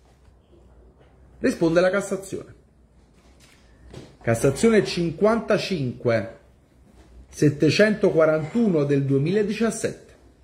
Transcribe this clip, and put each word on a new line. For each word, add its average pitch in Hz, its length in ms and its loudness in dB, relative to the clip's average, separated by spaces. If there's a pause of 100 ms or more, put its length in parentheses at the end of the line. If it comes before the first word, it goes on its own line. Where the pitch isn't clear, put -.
(1400)
Risponde 170 400 2
la 185 100 2
Cassazione. 190 720 -8 (1600)
Cassazione 139 580 2
cinquantacinque 165 1600 -2 (880)
settecentoquarantuno 160 1600 2
del 139 200 0
duemiladiciassette. 190 1120 -2 (300)